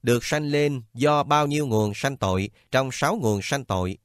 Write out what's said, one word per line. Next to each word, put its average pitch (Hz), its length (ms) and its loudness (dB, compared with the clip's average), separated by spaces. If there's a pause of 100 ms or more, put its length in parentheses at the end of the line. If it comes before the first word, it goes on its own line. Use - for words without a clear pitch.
Được 120 220 2
sanh 151 200 -2
lên 147 360 0 (120)
do 143 300 2
bao 147 240 2
nhiêu 147 200 0
nguồn 107 280 2
sanh 139 220 -4
tội 95 320 0 (220)
trong 131 200 2
sáu 160 240 0
nguồn 110 280 0
sanh 139 220 -4
tội? 92 400 -2